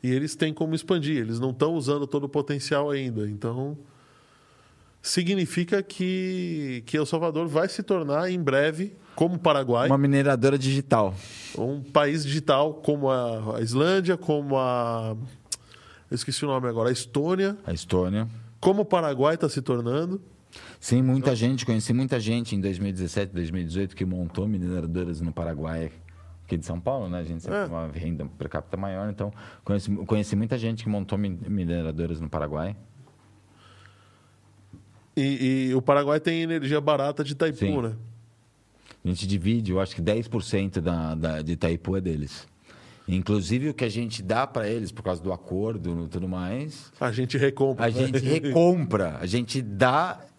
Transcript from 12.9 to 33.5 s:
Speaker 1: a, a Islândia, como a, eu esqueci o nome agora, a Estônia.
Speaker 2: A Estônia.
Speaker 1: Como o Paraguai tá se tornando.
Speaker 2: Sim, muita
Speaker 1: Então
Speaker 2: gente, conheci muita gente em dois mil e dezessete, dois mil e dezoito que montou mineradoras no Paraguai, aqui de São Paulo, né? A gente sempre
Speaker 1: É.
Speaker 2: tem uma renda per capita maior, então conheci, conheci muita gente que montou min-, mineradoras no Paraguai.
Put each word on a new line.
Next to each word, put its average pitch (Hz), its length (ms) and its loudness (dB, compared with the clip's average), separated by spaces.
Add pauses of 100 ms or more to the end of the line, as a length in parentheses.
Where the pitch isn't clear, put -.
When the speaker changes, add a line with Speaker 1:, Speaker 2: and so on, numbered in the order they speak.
Speaker 1:
a, 113 480 0
a 117 40 -2
Islândia, 170 540 2
como 147 420 0
a, 117 580 0 (960)
eu - 40 -2
esqueci 139 300 -4
o - 20 -2
nome 131 200 0
agora, 117 220 0
a - 20 2
Estônia. 185 720 0
Speaker 2:
A 87 80 -4
Estônia. 92 540 0 (320)
Speaker 1:
Como 196 240 4
o - 20 2
Paraguai 156 520 2
tá 156 120 2
se 135 120 -2
tornando. 139 600 0 (580)
Speaker 2:
Sim, 123 220 4
muita 131 280 4
Speaker 1:
Então 123 60 2
Speaker 2:
gente, 120 300 0
conheci 113 280 0
muita 127 260 0
gente 113 360 -2
em 98 60 0
dois 92 160 0
mil 101 120 -2
e 95 40 -4
dezessete, 92 400 -2
dois 85 160 -4
mil 90 120 -4
e 87 40 -4
dezoito 95 300 -4
que 95 100 -4
montou 90 420 -4
mineradoras 90 720 -2
no 82 140 -2
Paraguai, 82 580 -4 (540)
aqui 90 120 -4
de 76 80 -6
São 87 140 -6
Paulo, 117 300 -4
né? 87 100 -4
A 85 40 -6
gente 82 200 -8
sempre 196 140 -4
Speaker 1:
É. 202 100 -2
Speaker 2:
tem - 60 -8
uma 82 140 -6
renda 80 380 -6 (120)
per 73 120 -8
capita - 280 -8
maior, 98 320 -6
então 104 240 -6 (300)
conheci, 101 280 0
conheci 104 440 0
muita 113 220 0
gente 113 260 -4
que 110 60 -2
montou 101 280 -2
min-, 95 300 -2
mineradoras 85 720 -2
no 78 80 -6
Paraguai. 76 460 -4 (2500)